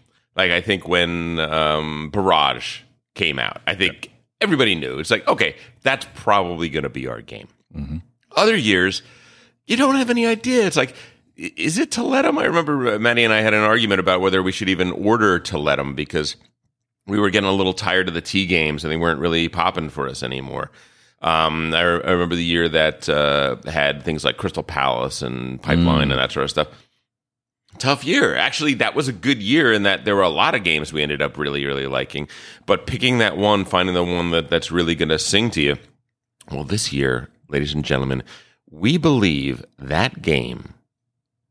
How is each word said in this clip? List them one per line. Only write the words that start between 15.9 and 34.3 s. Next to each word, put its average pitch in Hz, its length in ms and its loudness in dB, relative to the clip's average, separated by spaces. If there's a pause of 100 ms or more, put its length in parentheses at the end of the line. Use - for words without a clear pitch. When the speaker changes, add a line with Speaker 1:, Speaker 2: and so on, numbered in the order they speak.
Speaker 1:
because 76 420 -4 (680)
we 101 120 -2
were 101 120 4
getting 98 180 2
a 95 60 4
little 95 180 2
tired 90 360 0
of 85 60 -6
the 85 60 -4
T 95 240 -2
games 80 400 0
and 78 80 -4
they 80 60 -2
weren't 82 220 0
really 82 280 0
popping 85 400 -2
for 71 180 -6
us 65 160 -10
anymore. 67 480 -8 (520)
Um, 80 500 2
I, 82 100 2
re-, 85 220 2
I 78 60 0
remember 87 240 2
the 85 100 0
year 85 240 2
that, 78 400 0
uh, 71 560 2
had 71 380 -2
things 78 200 -4
like 67 140 -2
Crystal - 260 -6
Palace 67 600 -4
and 64 400 -6
Pipeline 76 460 2
Speaker 2:
Mm. - 20 0
Speaker 1:
and 65 100 0
that 65 120 -2
sort 69 120 -2
of 76 60 -6
stuff. 78 180 -2 (1120)
Tough 135 260 -2
year. 147 320 2
Actually, 139 380 0
that 110 200 -2
was 135 140 -2
a 131 60 -4
good 117 280 -2
year 123 300 2
in 104 120 2
that 98 200 0
there 104 100 2
were 98 80 4
a 90 60 4
lot 95 260 2
of 113 80 -2
games 78 300 -2
we 76 100 -2
ended 73 200 -2
up 71 160 -4
really, 71 260 -4
really 67 220 -4
liking. 67 420 -6 (380)
But 98 200 0
picking 123 320 0
that 95 200 2
one, 101 260 4
finding 90 300 2
the 87 100 2
one 87 280 -2